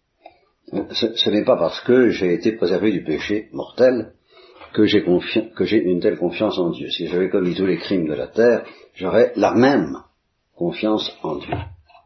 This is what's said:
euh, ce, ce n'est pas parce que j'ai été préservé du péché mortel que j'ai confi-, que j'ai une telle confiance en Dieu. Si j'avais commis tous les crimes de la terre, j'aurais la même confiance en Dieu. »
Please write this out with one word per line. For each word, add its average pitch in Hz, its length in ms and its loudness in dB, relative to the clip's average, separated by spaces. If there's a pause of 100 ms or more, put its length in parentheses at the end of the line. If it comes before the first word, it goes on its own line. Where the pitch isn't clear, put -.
(720)
euh, - 180 -4
ce, - 240 -4
ce - 160 0
n'est 104 140 0
pas 123 120 4
parce 82 260 -2
que 123 260 6
j'ai 92 240 0
été 85 200 0
préservé 92 380 0
du 90 140 -2
péché 104 480 -4
mortel 123 640 0 (580)
que 107 140 4
j'ai 101 180 2
confi-, 110 500 0
que 95 100 -2
j'ai 104 120 0
une 90 240 2
telle 90 180 0
confiance 90 400 -2
en 87 120 0
Dieu. - 200 -8
Si 85 160 -6
j'avais 90 220 0
commis 90 260 0
tous 95 120 0
les 90 100 0
crimes 85 320 -2
de 76 60 -4
la 64 140 -6
terre, 113 360 2 (300)
j'aurais 92 420 2
la 104 180 2
même 117 440 2 (580)
confiance 107 680 -4
en - 140 -6
Dieu. » - 180 -10 (520)